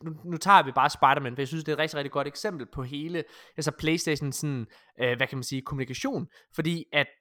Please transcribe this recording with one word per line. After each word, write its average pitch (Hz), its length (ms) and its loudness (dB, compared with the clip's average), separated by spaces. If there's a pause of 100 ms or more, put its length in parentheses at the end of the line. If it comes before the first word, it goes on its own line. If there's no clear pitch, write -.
nu, 160 80 -8 (140)
nu 170 120 -6
tager 185 260 8
vi 135 80 -4
bare 135 180 4
Spider-Man, 135 460 4
for 139 60 -4
jeg 131 60 -2
synes, 156 160 -6
det 156 80 -4
er 147 40 0
et 139 40 -4
rigtig, 156 180 -2
rigtig 139 140 -6
godt 143 160 -2
eksempel 147 460 -6
på 135 100 -6
hele, 151 400 -6 (340)
altså, 151 140 -2
PlayStation 156 600 0
sådan, 131 360 -4 (340)
øh, 123 160 2
hvad 131 100 0
kan 139 100 -6
man 127 60 -6
sige, 131 180 -6
kommunikation. 139 680 -4 (280)
Fordi 165 280 -2 (100)
at 143 140 4 (140)